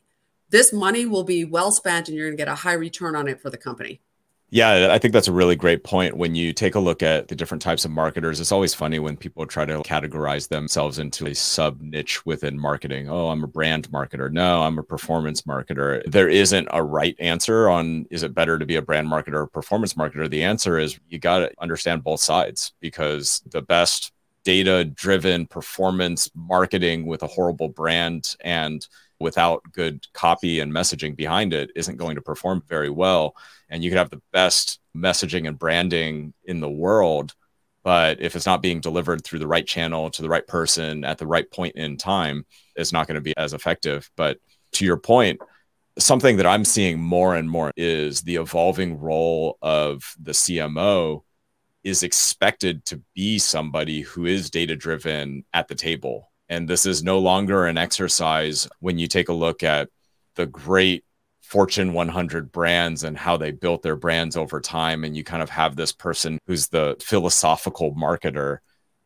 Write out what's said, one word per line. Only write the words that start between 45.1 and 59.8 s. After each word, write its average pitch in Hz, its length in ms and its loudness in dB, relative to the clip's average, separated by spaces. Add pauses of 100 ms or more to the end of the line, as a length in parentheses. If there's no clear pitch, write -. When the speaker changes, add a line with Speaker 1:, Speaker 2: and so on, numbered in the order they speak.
Speaker 2:
something 127 380 6
that 95 100 6
I'm 104 180 4
seeing 92 340 2
more 90 360 2
and 80 160 -2
more 80 260 -2
is 78 460 -2
the 85 140 -4
evolving 85 640 0
role 80 600 0
of 76 640 -2
the 76 100 -12
C 85 280 0
M 76 180 -4
O 85 460 2 (580)
is 95 220 -2
expected - 840 0
to 71 160 -12 (120)
be 104 240 -2
somebody 78 640 -2
who 85 240 -6
is 92 220 0
data-driven 78 1040 -4
at 85 140 0
the - 80 -12
table. 69 560 -6 (180)
And 85 180 -6
this 85 200 0
is 87 160 0
no 95 160 2
longer 92 480 2
an 82 100 0
exercise 80 880 0 (140)
when 87 180 -2
you 82 80 -2
take 87 220 0
a 85 60 0
look 82 280 -2
at 76 280 0 (460)